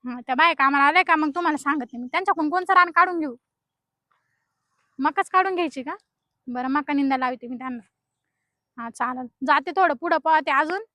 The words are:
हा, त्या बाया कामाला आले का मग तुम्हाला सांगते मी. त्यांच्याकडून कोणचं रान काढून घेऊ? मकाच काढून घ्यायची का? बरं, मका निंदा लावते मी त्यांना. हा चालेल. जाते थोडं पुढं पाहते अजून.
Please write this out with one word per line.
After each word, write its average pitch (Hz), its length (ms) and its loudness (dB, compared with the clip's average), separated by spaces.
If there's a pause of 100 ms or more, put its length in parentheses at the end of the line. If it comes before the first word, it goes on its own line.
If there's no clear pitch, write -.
हा, 247 140 -10
त्या 254 160 -6
बाया 320 180 4
कामाला 277 300 4
आले 320 200 6
का 349 120 2
मग 302 200 0
तुम्हाला 339 220 -2
सांगते 277 400 -4
मी. 247 100 -10
त्यांच्याकडून 330 420 -2
कोणचं 370 240 0
रान 359 180 6
काढून 349 280 2
घेऊ? 285 160 -4 (1600)
मकाच 294 300 -2
काढून 381 260 0
घ्यायची 311 280 -4
का? 302 120 -10 (520)
बरं, 247 200 -6
मका 285 260 -2
निंदा 277 240 2
लावते 254 300 -6
मी 247 100 -12
त्यांना. 247 240 -12 (1000)
हा 233 80 -10
चालेल. 254 360 -6
जाते 277 460 0
थोडं 339 220 2
पुढं 320 240 -2
पाहते 311 340 0
अजून. 311 300 0 (140)